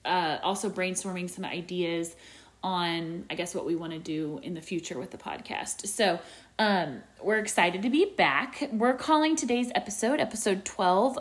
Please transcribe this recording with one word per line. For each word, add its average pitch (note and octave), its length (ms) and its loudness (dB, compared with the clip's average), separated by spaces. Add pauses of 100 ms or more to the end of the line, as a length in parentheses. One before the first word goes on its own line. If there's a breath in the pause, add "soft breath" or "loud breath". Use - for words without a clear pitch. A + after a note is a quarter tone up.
uh, E3 360 0
also G3 280 0
brainstorming F#3 580 -4
some F#3+ 160 -8
ideas E3+ 680 -2 (500 loud breath)
on, E3+ 640 -2
I D3+ 60 -8
guess, F3 220 -4
what - 100 -4
we E3 80 0
wanna E3 240 -4
do D#3 460 -4
in F3 100 -8
the D#3+ 60 -8
future E3+ 360 -6
with D#3 140 -8
the - 80 -14
podcast. - 680 -8
So, F#3 320 2 (400 loud breath)
um, F3 420 2 (180)
we're G#3+ 180 2
excited F#3+ 440 2
to B3 80 2
be D#4 140 6
back. F#3 640 2
We're A#3 220 4
calling D#4 420 4
today's B3 400 0
episode, A3+ 460 0
episode G#3 440 0
twelve, G3+ 560 4